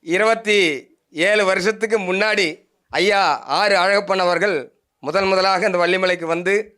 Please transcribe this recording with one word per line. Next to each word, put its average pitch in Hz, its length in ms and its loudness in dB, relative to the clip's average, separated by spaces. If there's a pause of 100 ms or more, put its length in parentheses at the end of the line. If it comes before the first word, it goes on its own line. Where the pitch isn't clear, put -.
இருபத்தி 214 540 0 (680)
ஏழு 208 220 2
வருஷத்துக்கு 208 480 -2 (100)
முன்னாடி 202 380 0 (460)
ஐயா 196 300 2 (360)
ஆறு 202 240 2
அழகப்பன் 190 440 0
அவர்கள் 175 300 0 (460)
முதன் 185 300 -2
முதலாக 190 380 2
இந்த 180 120 -2
வள்ளிமலைக்கு 180 520 0
வந்து 180 200 -2 (240)